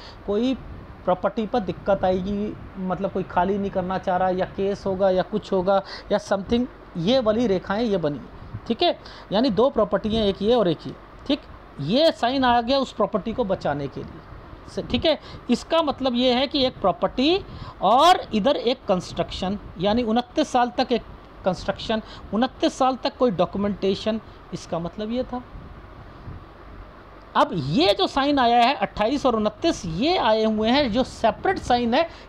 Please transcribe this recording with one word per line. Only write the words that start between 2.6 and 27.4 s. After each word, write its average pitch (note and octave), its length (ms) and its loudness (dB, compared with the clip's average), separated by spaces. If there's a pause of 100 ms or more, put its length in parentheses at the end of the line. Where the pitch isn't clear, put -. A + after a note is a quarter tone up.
मतलब F#3 340 -2
कोई F#3+ 100 -2
खाली F#3 360 0
नहीं G3 120 -4
करना F#3 280 -2
चाह F#3 180 0
रहा, F#3 140 2
या F#3 160 0
case G3 400 -4
होगा, F#3+ 240 2
या F#3 140 2
कुछ - 280 -4
होगा, F#3+ 300 4 (300)
या G3+ 60 2
something, G#3+ 480 0 (320)
ये G3+ 220 4
वाली A3 260 2
रेखाएं G3 360 0
ये G#3 140 2
बनी, D#3 240 -2 (480)
ठीक A#3 140 0
है। E4+ 160 2 (340)
यानी A#3+ 180 4
दो A3 200 4
property G3+ 380 0
हैं, A3 180 0
एक G3 160 0
ये G#3+ 120 4
और G#3+ 140 4
एक - 180 -2
ये, B2+ 80 -10 (320)
ठीक। C#4+ 140 0 (420)
ये B3+ 300 4
sign C4 320 0
आ A#3+ 160 4
गया B3 180 0
उस C4 140 -2
property G#3 400 -2
को A#3+ 120 -2
बचाने D#3 440 -2
के C3+ 120 -10
लिए - 200 -14 (480)
से, - 140 -8
ठीक A#3 240 -2
है। D4+ 120 4 (320)
इसका D#4+ 320 2
मतलब C4 320 -2
ये B3+ 200 4
है C4 120 2
कि C#4 180 0
एक B3+ 160 -4
property G3+ 600 2 (420)
और D4 380 6 (140)
इधर A3+ 220 2
एक B3 320 -2
construction, F#3 720 -2 (220)
यानी G#3+ 240 2
उनतीस A3 440 0
साल A#3+ 300 2
तक B3+ 140 0
एक A3+ 100 0 (420)
construction, G3+ 580 -2 (300)
उनतीस B3+ 420 0
साल C4 220 2
तक C4+ 200 -4
कोई B3+ 160 4
documentation, G3 880 -2 (340)
इसका - 240 -6
मतलब G#3+ 340 -6
ये B3 100 -2
था। B3 200 -8 (1900)
अब D4 180 4